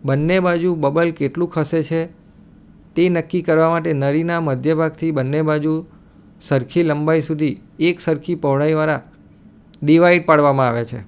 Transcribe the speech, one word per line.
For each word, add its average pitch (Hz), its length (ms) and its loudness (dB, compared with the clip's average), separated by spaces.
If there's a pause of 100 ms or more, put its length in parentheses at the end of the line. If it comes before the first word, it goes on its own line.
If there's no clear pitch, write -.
બંને 151 340 2
બાજુ 175 360 0
બબલ 156 360 0
કેટલું 165 380 -4
ખસે 160 340 -2
છે, 165 220 -4 (880)
તે 175 140 2
નક્કી 170 320 -2
કરવા 160 280 2
માટે 165 240 -2
નળીના 160 480 0
મધ્ય 143 340 0
ભાગથી 160 360 -2
બંને 143 300 -2
બાજુ 156 440 -2 (560)
સરખી 139 420 -2
લંબાઈ 156 380 0
સુધી 151 360 -4 (220)
એક 170 200 0
સરખી 160 360 -4
પહોળાઈવાળા 151 680 0 (840)
ડિવાઇડ 170 420 4
પાડવામાં 143 420 4
આવે 117 180 -2
છે. 107 220 -12